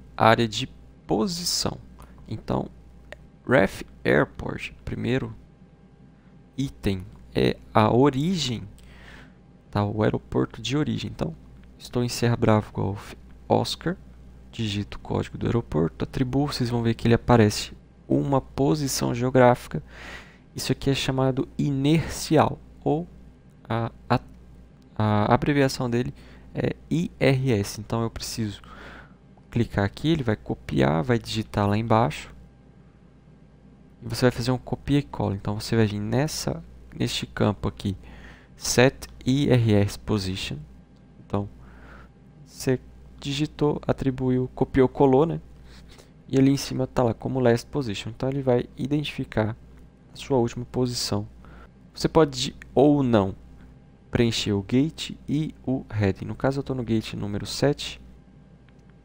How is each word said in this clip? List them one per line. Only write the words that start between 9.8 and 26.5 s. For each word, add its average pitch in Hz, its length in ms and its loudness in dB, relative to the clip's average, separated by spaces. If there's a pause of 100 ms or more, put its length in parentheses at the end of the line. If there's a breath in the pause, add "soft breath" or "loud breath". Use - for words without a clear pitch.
O 107 180 -2
aeroporto 117 600 -2
de 120 120 -6
origem. 113 400 -2
Então, 165 200 -6 (440)
estou - 240 -4
em 120 60 -2
Serra 117 280 0
Bravo 110 360 2
Golf 101 400 -6 (340)
Oscar, 117 520 0 (520)
digito 104 440 -4
o - 60 -10
código - 360 -4
do 107 80 -6
aeroporto, 147 600 -2
atribuo, 135 420 -2
vocês 123 240 -4
vão 120 120 -2
ver 113 120 2
que - 120 -4
ele 117 80 6
aparece 110 600 4 (320)
uma 139 320 2
posição 135 760 -2
geográfica. 123 680 4 (720 loud breath)
Isso - 160 -2
aqui - 160 -2
é 135 60 2
chamado 131 520 -2 (120)
inercial, 143 1000 2 (240)
ou 151 240 -2 (640)
a, 117 240 -2 (160)
a, 123 120 2 (760)
a 104 380 4
abreviação 135 560 2
dele 127 240 -2 (400 loud breath)